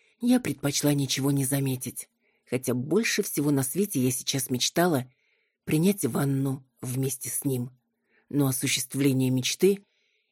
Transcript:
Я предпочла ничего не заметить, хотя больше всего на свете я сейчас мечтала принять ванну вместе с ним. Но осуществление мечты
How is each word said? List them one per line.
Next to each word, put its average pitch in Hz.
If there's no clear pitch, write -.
Я 247
предпочла 147
ничего 139
не 139
заметить, 131
хотя 127
больше 170
всего 147
на 135
свете 175
я 127
сейчас -
мечтала 135
принять 165
ванну 135
вместе 127
с -
ним. 127
Но 143
осуществление 131
мечты 180